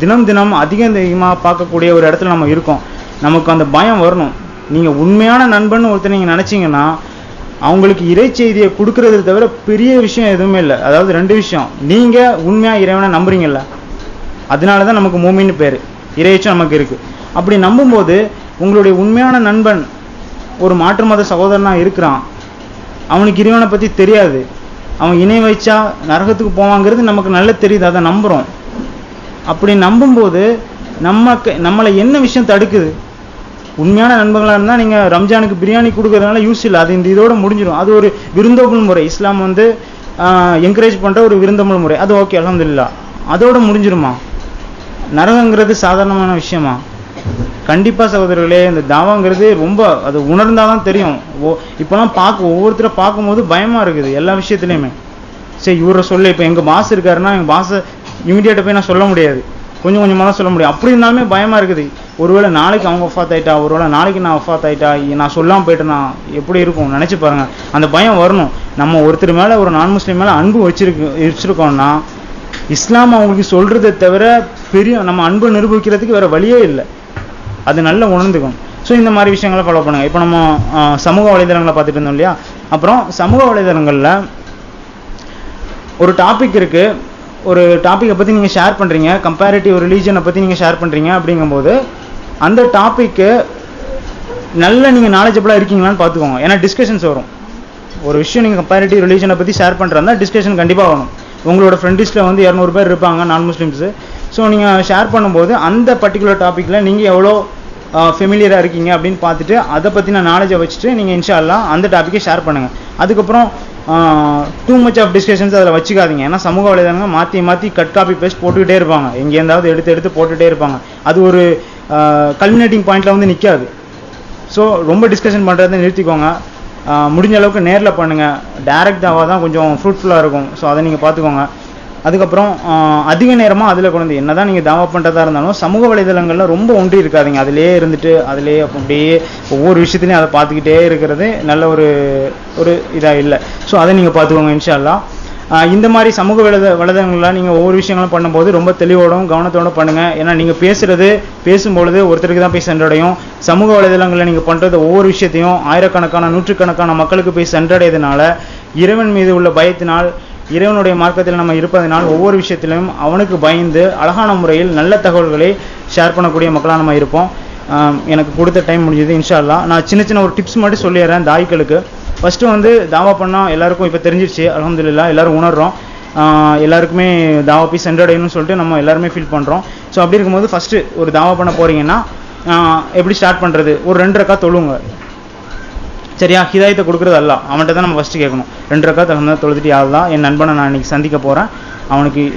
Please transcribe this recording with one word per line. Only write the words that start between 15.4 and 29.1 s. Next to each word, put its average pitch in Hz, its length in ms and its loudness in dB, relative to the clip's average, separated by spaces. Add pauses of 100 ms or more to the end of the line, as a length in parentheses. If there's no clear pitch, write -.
பேரு, 147 220 0 (360)
இறையச்சம் 190 320 2
நமக்கு 170 260 0
இருக்கு. 127 240 -2 (340)
அப்படி 180 240 0
நம்பும்போது 208 720 4 (320)
உங்களுடைய 190 380 2
உண்மையான 233 420 2
நண்பன் 214 480 0 (720)
ஒரு 180 160 2
மாற்று 190 300 0
மத 214 260 2
சகோதரனா 196 420 0
இருக்கிறான், 170 500 0 (840)
அவனுக்கு 190 320 2
இறைவனை 226 260 2
பத்தி 208 280 -2
தெரியாது, 185 520 2 (520)
அவன் 170 200 2
இணை 220 260 4
வைச்சா 214 380 2 (260)
நரகத்துக்கு 196 480 0
போவாங்கிறது 202 380 2
நமக்கு 208 360 0
நல்லா 190 220 4
தெரியுது, 202 300 0
அதை 175 200 2
நம்புறோம். 180 400 0 (1040)